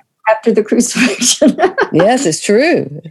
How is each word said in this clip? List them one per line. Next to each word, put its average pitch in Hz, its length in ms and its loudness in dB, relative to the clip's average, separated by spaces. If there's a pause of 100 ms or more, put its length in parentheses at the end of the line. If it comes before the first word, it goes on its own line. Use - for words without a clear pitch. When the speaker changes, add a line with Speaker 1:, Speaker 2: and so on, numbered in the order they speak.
(300)
Speaker 1:
After 226 220 0
the 208 120 2
crucifixion. 233 960 0
<laughs> 370 60 -12 (260)
Speaker 2:
Yes, 240 320 2
it's 156 180 -2
true. 214 560 0 (120)